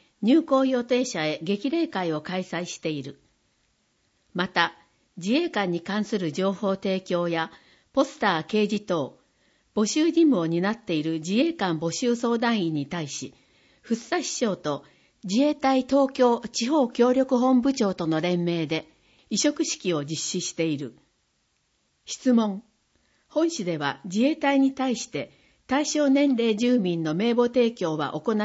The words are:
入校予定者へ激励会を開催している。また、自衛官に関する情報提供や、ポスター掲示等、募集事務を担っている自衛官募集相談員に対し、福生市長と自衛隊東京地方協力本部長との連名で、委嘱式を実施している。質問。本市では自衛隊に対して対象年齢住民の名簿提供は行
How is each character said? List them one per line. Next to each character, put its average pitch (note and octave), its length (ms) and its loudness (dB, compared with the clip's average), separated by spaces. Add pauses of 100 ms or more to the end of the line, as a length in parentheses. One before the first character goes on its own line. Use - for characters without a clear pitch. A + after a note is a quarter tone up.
(220)
入 C#4 220 6
校 C4+ 220 2
予 B3+ 180 0
定 B3 220 0
者 E3+ 200 -4
へ D#3 160 -2
激 G3+ 280 -2
励 E4 180 0
会 F3 260 -2
を D3+ 80 -4
開 F#3 220 -4
催 F3 220 -6
し - 140 -12
て E3 100 -6
い D3+ 140 -4
る。 - 180 -16 (1120)
ま F3+ 140 -2
た、 E3+ 260 0 (440)
自 F#3+ 160 -2
衛 E4+ 160 0
官 G3+ 220 -2
に E3+ 100 -4
関 G3+ 220 -4
す G3+ 160 -4
る E3 120 -4
情 F#3 220 -2
報 F#3+ 220 -4
提 F#3+ 260 -4
供 F3 280 -2
や、 E3 220 -4 (420)
ポ C4+ 100 4
ス - 160 -10
タ F#3+ 200 2
ー D#3 60 -6
掲 G#3+ 220 0
示 G#3 180 -4
等、 D3+ 320 -4 (580)
募 G#3+ 100 0
集 D4+ 200 0
事 E4 160 2
務 C#4 180 6
を E3 80 0
担 E3+ 240 0
っ A3+ 60 -6
て F3+ 160 -6
い D3+ 100 0
る D#3+ 160 -4
自 F3+ 180 -2
衛 E4 140 2
官 F3+ 280 -2
募 E3 120 -2
集 A#3+ 240 0
相 A#3 220 0
談 A3+ 300 0
員 D#3+ 60 -2
に C#3+ 120 -2
対 D#3 240 -6
し、 - 240 -12 (480)
福 - 140 -4
生 D4+ 280 -4
市 - 140 -8
長 G#3 180 0
と D3 300 -6 (400)
自 G#3 180 2
衛 D4 100 2
隊 C4+ 280 2
東 C4+ 320 2
京 A#3+ 260 4
地 A#3 300 -4
方 C#4+ 180 4
協 A#3+ 240 2
力 C4 260 2
本 B3+ 220 4
部 C4+ 140 2
長 G#3 200 0
と F3 140 -6
の D#3 140 0
連 F3 240 0
名 E3+ 220 0
で、 D#3+ 200 -4 (420)
委 G#3+ 80 -2
嘱 D4 280 0
式 - 280 -4
を D3 120 -2
実 D#3 100 -8
施 - 260 -6
し - 120 -8
て E3 120 -2
い D#3 120 -2
る。 C3 180 -10 (1120)
質 - 260 0
問。 A3 320 2 (640)
本 E4 220 0
市 A3 160 -6
で E3+ 120 -2
は C#3+ 280 -4
自 G3 180 0
衛 D4+ 140 2
隊 C#4 240 2
に C4+ 120 2
対 C4 220 -2
し - 120 -8
て C#3 240 -8 (360)
対 C#4+ 160 0
象 D4 260 2
年 C#4 280 4
齢 A3+ 180 2
住 A#3+ 240 2
民 F3 240 0
の D#3 100 -2
名 A3 200 0
簿 A#3+ 140 4
提 A#3+ 260 2
供 D#3+ 240 -2
は D3 140 -4
行 D#3 200 -2 (140)